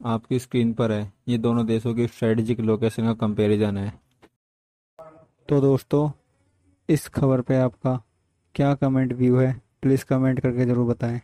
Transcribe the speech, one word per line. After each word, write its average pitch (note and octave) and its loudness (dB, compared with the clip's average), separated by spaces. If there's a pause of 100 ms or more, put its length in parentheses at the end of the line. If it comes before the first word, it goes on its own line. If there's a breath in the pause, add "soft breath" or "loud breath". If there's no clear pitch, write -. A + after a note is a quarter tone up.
आपकी A#2 -4
स्क्रीन A#2 -2
पर A2+ 0
है, G#2 -4 (160)
ये A#2+ 0
दोनों A#2 0
देशों A2+ -2
की A#2 0
स्ट्रेटजिक A2+ 0
लोकेशन A2 0
का A2+ 2
कंपैरिजन G#2 0
है। G2 -6 (1600)
तो C#3+ 2
दोस्तों, C#3+ 2 (800)
इस D3+ 0
खबर C3 0
पे C3 0
आपका B2+ -2 (560)
क्या C#3+ 2
कमेंट C3 0
व्यू B2+ 2
है, C3 2 (280)
प्लीज C3 2
कमेंट C3 0
करके B2 0
ज़रूर A#2+ 2
बताएं। A#2+ -2